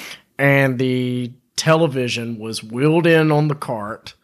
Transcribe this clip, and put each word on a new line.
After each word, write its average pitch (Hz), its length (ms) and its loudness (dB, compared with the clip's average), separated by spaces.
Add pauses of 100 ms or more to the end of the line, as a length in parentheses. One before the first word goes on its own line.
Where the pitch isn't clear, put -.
(380)
And 139 420 2
the 123 540 -2 (240)
television 123 800 0
was 110 240 -10
wheeled 151 420 2
in 160 260 4
on 151 180 2
the 147 60 -2
cart. 110 580 -10 (100)